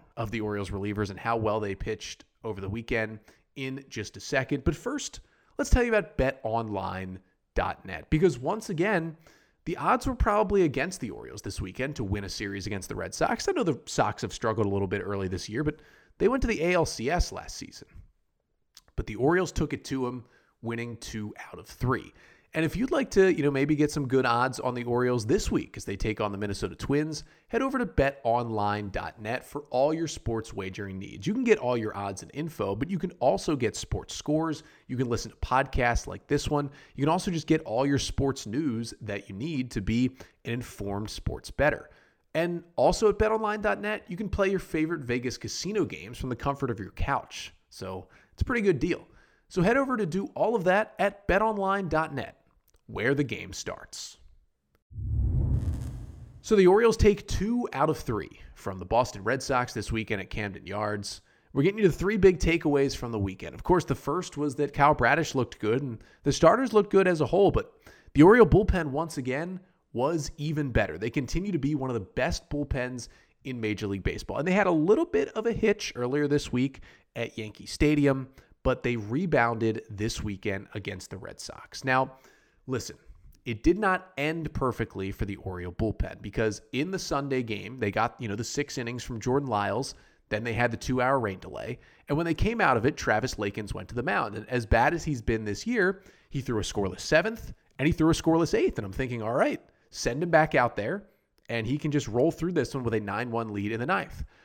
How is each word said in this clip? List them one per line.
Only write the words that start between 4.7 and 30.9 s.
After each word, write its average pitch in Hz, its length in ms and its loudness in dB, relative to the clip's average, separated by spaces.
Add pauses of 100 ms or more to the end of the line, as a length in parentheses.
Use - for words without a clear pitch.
first, - 460 -8 (360)
let's - 140 0
tell 254 100 8
you 240 80 2
about 214 260 2
bet 131 280 0
online 95 760 -4 (380)
dot 92 280 -2
net, - 260 -12
because 156 300 4
once 185 300 -6
again, 165 480 -2 (480)
the 165 100 -4
odds 208 320 0
were 262 80 -2
probably 208 460 4
against 165 400 0
the 120 80 -6
Orioles - 320 -12
this - 180 -8
weekend 139 360 -6
to 117 100 -4
win 101 180 -2
a 95 60 -8
series 98 380 -6
against 98 200 -6
the - 80 -8
Red 90 180 -6
Sox. - 360 0
I - 20 0
know 359 120 0
the 254 220 0
Sox - 360 0
have 101 100 -6
struggled 110 360 0
a - 20 0
little 98 180 0
bit 98 160 -2
early 98 240 -4
this 90 220 -6
year, 113 140 -4
but 151 180 -4 (380)
they 196 100 6
went 254 120 2
to 226 60 2
the 190 160 0
A 175 100 2
L 170 120 4
C 113 240 -4
S 170 240 0
last - 240 -12
season. - 300 -16 (1080)
But - 120 -4
the 107 80 -10
Orioles 160 360 2
took 147 220 -2
it - 120 -8
to 131 220 -2
'em, 123 160 -8 (380)
winning 117 360 -6
two 107 360 -10 (180)
out - 80 -14
of - 80 -18
three. - 460 -2 (420)
And 160 100 2
if 156 100 -2
you'd 247 140 -2
like 302 220 0
to, 190 200 6
you 165 120 0
know, 143 80 4
maybe 143 240 2
get 147 160 0
some 143 160 -4
good 131 180 4
odds 123 340 2
on 127 140 -4
the 123 100 -6
Orioles 120 400 0
this 160 280 0
week - 260 -2
as 95 80 -12
they 101 100 -6
take 107 240 -2
on 104 120 0
the 101 80 -6
Minnesota 101 340 -4
Twins, 151 500 -2 (240)
head 233 140 -2
over 269 160 -2
to 247 80 0
bet 139 380 0
online 107 680 0
dot 92 320 -8
net 113 240 -6
for - 240 -10
all 139 240 2
your 165 140 -2
sports 113 440 -4
wagering 95 460 -8